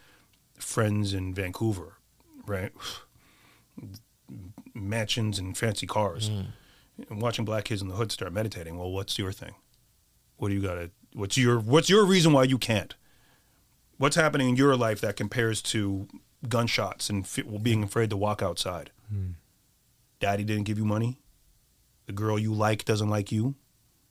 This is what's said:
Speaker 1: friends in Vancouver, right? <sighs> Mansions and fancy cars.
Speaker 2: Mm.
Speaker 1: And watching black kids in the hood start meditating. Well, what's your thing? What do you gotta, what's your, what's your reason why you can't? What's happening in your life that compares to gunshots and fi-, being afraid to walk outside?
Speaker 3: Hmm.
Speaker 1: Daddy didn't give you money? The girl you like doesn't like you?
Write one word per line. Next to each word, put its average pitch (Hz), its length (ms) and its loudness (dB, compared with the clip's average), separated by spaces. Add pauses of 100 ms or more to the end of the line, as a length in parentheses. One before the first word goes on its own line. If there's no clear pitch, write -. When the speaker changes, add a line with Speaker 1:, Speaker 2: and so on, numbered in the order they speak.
(580)
Speaker 1:
friends 104 560 0
in 92 200 -4
Vancouver, 95 640 -4 (480)
right? 98 260 -4 (1080)
<sighs> - 960 -18
Mansions 107 640 -2
and 92 180 -8
fancy 107 300 -2
cars. 107 440 -2
Speaker 2:
Mm. 98 160 -4 (640)
Speaker 1:
And 107 120 -6
watching 117 220 -2
black 107 200 -2
kids 104 160 -4
in 98 80 -6
the 90 60 -8
hood 110 160 -2
start 90 220 -8
meditating. 87 440 -6
Well, 90 140 -6
what's 95 280 -4
your 95 140 -2
thing? 82 220 -14 (800)
What 107 120 -4
do 101 60 0
you 98 80 0
gotta, 87 280 -6 (240)
what's 98 220 -4
your, 120 240 4
what's 131 280 4
your 202 160 8
reason 180 280 6
why 135 120 8
you 131 140 4
can't? 107 360 0 (1040)
What's 139 180 2
happening 147 320 4
in 123 80 4
your 135 200 6
life 110 260 0
that 104 140 -2
compares 110 460 -2
to 98 460 -2 (400)
gunshots 113 640 0
and 101 160 -2
fi-, - 160 -4
being 110 400 0
afraid 107 280 0
to 104 60 -2
walk 104 260 -2
outside? 87 480 -4 (200)
Speaker 3:
Hmm. 95 220 -4 (880)
Speaker 1:
Daddy 101 240 0
didn't 107 200 0
give 104 140 -2
you 107 60 -2
money? 113 340 0 (880)
The - 60 -10
girl 107 260 0
you 110 160 0
like 107 300 2
doesn't 107 260 2
like 104 200 0
you? 113 240 0 (560)